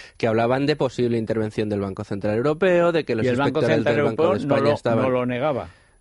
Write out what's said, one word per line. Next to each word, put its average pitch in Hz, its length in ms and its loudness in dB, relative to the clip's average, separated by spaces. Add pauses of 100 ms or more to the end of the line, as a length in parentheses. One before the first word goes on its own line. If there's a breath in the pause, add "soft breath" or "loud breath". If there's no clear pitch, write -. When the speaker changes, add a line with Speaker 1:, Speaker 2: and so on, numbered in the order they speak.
(160 loud breath)
Speaker 1:
que - 100 -4
hablaban 120 400 2
de 143 120 0
posible 120 400 0
intervención 110 500 -2
del 104 140 -2
Banco 98 240 -6
Central 104 320 -2
Europeo, 170 560 2
de 160 100 0
que 123 100 -2
los 113 120 0
Speaker 2:
Y - 20 0
el 123 80 2
Banco 143 240 0
Speaker 1:
inspectores 117 160 2
Speaker 2:
Central 113 200 2
Speaker 1:
del - 100 2
Banco 117 180 0
Speaker 2:
Europeo 185 160 2
Speaker 1:
de 143 80 -6
Speaker 2:
no 139 80 2
Speaker 1:
España 139 140 2
Speaker 2:
lo, 147 60 4
Speaker 1:
estaban 123 280 0
Speaker 2:
no 131 60 0
lo 127 160 0
negaba. 123 440 -2 (320 soft breath)